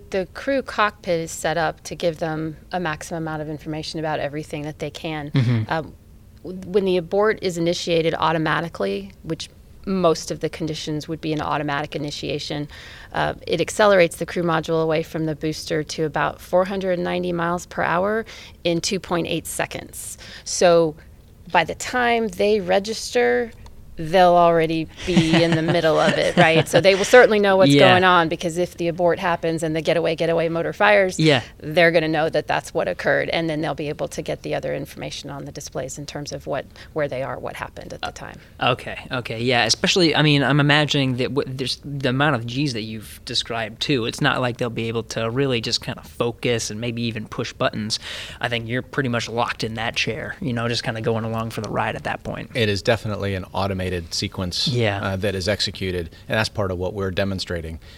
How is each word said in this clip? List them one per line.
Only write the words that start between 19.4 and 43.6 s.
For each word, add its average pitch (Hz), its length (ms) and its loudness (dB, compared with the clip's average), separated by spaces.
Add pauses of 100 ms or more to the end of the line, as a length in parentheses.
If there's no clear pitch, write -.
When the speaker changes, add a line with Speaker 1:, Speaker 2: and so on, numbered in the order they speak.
Speaker 1:
seconds. - 720 -8 (260)
So 170 500 4 (560)
by 170 120 4
the 160 120 -6
time 233 520 0
they 202 320 2
register, 220 920 0 (460)
they'll 175 380 6
already 165 520 4 (180)
be 165 380 6
in 170 80 4
the 160 100 2
middle 160 380 4
of 156 180 4
it, 165 180 0
right? 165 320 6
So 175 140 4
they 190 140 8
will 190 100 2
certainly 220 340 8
know 196 180 6
what's 185 140 8
Speaker 2:
Yeah. 139 180 10
Speaker 1:
going 180 140 8
on, 175 260 6
because 165 280 -4
if 175 200 -2
the 170 100 -2
abort 170 320 2
happens 170 420 0
and 156 140 0
the 160 60 -2
getaway, 165 340 2
getaway 165 340 2
motor 165 240 -2
fires, 202 460 4
Speaker 2:
Yeah. 147 220 6 (180)
Speaker 1:
they're 165 320 4
gonna 160 160 4
know 160 220 2
that 147 180 0
that's - 260 -2
what 165 140 0
occurred, 143 420 0
and 165 180 0
then 156 140 -2
they'll 151 140 -4
be 147 140 -6
able 151 180 -6
to - 160 -8
get 156 180 -6
the 151 140 -4
other 143 180 -4
information 147 560 -10
on 143 160 -12
the 139 60 -14
displays 143 480 -10
in 143 80 -12
terms 147 240 -10
of 143 160 -10
what, 143 180 -4 (280)
where 151 140 -2
they 131 140 -4
are, 127 160 -6
what - 200 -10
happened - 360 -12
at - 80 -12
the - 100 -6
time. - 280 -16 (200)
Speaker 2:
Okay, 127 380 -2 (140)
okay, 117 320 -6
yeah. 120 220 4
Especially, 170 500 2
I 143 80 4
mean, 147 180 6
I'm 139 180 4
imagining 143 580 2
that 123 180 -2
w-, 139 180 0
there's 131 320 -4
the 139 240 -2
amount 135 280 2
of 117 100 -4
G's 131 260 -2
that 107 100 -6
you've 110 420 -12
described, 117 580 -4